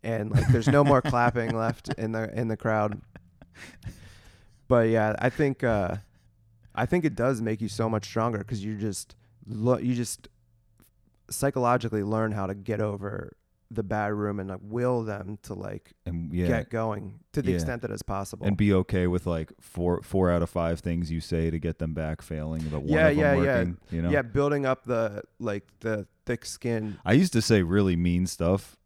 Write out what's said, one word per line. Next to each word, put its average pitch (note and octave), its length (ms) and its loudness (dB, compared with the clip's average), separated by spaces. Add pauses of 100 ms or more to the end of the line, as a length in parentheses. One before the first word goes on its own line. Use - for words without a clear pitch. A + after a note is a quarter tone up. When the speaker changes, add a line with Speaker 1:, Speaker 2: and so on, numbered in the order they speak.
Speaker 1:
and, A2 300 -4
like, - 160 4
there's B2 200 6
no C#3+ 160 6
more C#3 200 6
clapping A#2+ 520 0
Speaker 2:
<laughs> - 0 -
Speaker 1:
left A2+ 380 -4
in A2 180 -4
the, A2 240 -4
in A#2 120 -2
the A2 100 -2
crowd. G#2+ 420 0 (1700)
But A#2 220 4
yeah, G#2+ 300 2
I B2+ 100 2
think, C#3 340 0
uh, G#2 340 0 (760)
I A#2 140 0
think F3 180 2
it A#2+ 100 0
does A#2+ 240 0
make A2 220 -2
you G#2+ 80 -4
so A2+ 180 -2
much G#2+ 180 -2
stronger A2+ 380 -2
'cause G#2 180 -6
you G#2+ 160 -6
just G2+ 380 -6 (320)
lo-, A2+ 300 2
you B2 160 -2
just - 340 -6 (1000)
psychologically A#2+ 760 0
learn A2 280 0
how G2 160 -4
to G2 80 -6
get G#2 260 -4
over G2+ 540 -6 (360)
the A2+ 120 -6
bad G#2 300 -2
room G#2 260 -4
and, F#2+ 100 -8
like, F#2 120 -8
will A#2+ 420 -2
them G#2 380 -8
to, - 140 -14
like, - 380 -12 (120)
Speaker 2:
And, E2+ 260 -6
yeah. F2+ 160 0
Speaker 1:
get A2+ 220 0
going G#2+ 500 -6 (140)
to D3 80 -2
the - 80 0
Speaker 2:
Yeah. F2+ 60 2
Speaker 1:
extent A#2 260 -4
that - 80 -6
it's G#2+ 140 -8
possible. G2 420 -8
Speaker 2:
And G2+ 100 0
be G2+ 180 4
okay F#2 340 2
with, F2+ 180 0
like, E2 340 -4
four, F2 440 -2
four F#2 260 2
out F2 140 4
of - 80 -4
five E2+ 300 -2
things E2+ 300 -2
you E2 80 -2
say E2 300 -2
to D#2+ 80 -2
get D#2+ 220 -4
them D#2+ 160 -4
back D#2 260 -6
failing, D#2+ 400 -6 (100)
but D2+ 100 -4
one D2 80 -4
Speaker 1:
Yeah, D#3 180 4
Speaker 2:
of D3 80 4
them D3 100 2
Speaker 1:
yeah, C#3+ 80 4
yeah. C#3 240 2
Speaker 2:
working, F2 200 -2 (120)
you E2 140 -2
know? C#3+ 80 2
Speaker 1:
Yeah, C#3+ 100 4
building C#3+ 460 0
up B2+ 160 -2
the, A2+ 400 -2 (160)
like, G2+ 260 -4 (140)
the G#2+ 280 -4 (200)
thick A#2+ 180 -4
skin. A2 580 -4
Speaker 2:
I F#2+ 100 4
used F3 200 6
to A2+ 80 4
say G2+ 220 6
really F#2 320 4
mean F2 320 2
stuff F2 580 0